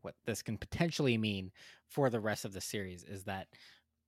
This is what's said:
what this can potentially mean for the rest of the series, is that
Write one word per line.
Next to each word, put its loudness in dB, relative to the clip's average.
what -8
this -2
can -4
potentially 2
mean 0
for 4
the 2
rest 0
of -8
the -6
series, -6
is -10
that -4